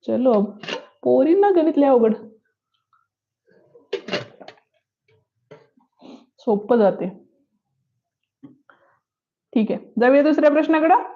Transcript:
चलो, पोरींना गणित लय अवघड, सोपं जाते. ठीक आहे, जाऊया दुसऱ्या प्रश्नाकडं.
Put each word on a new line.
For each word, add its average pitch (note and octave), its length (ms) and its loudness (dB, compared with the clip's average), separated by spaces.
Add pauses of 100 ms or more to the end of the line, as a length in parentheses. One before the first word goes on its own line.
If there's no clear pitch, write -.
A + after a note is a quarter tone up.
चलो, A3+ 500 0 (460)
पोरींना D#4 480 2
गणित D#4+ 260 0
लय C#4+ 100 2
अवघड, A3+ 260 2 (4000)
सोपं G#3+ 400 -2
जाते. F#3+ 500 -2 (2250)
ठीक A3 180 -2
आहे, - 80 -6 (200)
जाऊया C4 220 4
दुसऱ्या D4+ 300 2
प्रश्नाकडं. D#4+ 440 0 (200)